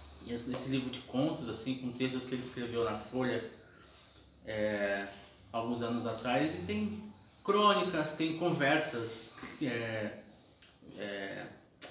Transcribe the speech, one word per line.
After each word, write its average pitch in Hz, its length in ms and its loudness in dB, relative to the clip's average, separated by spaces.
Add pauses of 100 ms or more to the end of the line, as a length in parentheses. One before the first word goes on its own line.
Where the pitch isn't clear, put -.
(260)
e 233 60 -6
esse, - 180 -4
esse - 200 -2
livro 127 180 2
de 120 120 -6
contos, 135 480 0
assim, 127 260 -2
com 123 160 -4
textos 127 340 -2
que 131 100 -4
ele 123 80 -2
escreveu 117 420 -2
na 107 120 0
Folha, 123 480 0 (1040)
é, 104 600 0 (460)
alguns 117 300 0
anos 120 240 0
atrás, 135 480 2
e 180 40 -6
tem 208 540 -2 (300)
crônicas, 185 720 4
tem 160 260 0
conversas, 139 1000 2 (240)
é, 113 580 -2 (800)
é, 101 500 -6 (440)